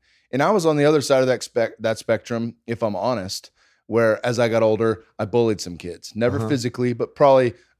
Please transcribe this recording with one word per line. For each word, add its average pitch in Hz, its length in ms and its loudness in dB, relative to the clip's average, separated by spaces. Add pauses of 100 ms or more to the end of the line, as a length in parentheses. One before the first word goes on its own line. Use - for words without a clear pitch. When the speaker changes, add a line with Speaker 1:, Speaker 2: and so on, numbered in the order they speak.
(320)
Speaker 1:
And 127 120 -2
I 175 80 2
was 196 140 0
on 156 120 2
the 143 80 4
other 151 160 4
side 131 200 2
of 131 60 0
that 123 140 0
spec-, - 380 -4
that 113 180 -2
spectrum, 117 580 -4 (120)
if 117 160 -6
I'm 104 120 -2
honest, 98 540 -6 (380)
where 110 380 2
as 123 120 -2
I 120 100 2
got 113 140 0
older, 110 420 0 (140)
I 113 80 -6
bullied 110 340 0
some 87 180 -12
kids. 85 380 -16
Never 117 220 0
Speaker 2:
Uh-huh. 110 120 -4
Speaker 1:
physically, 123 440 -2
but 117 220 -6
probably 131 400 4 (240)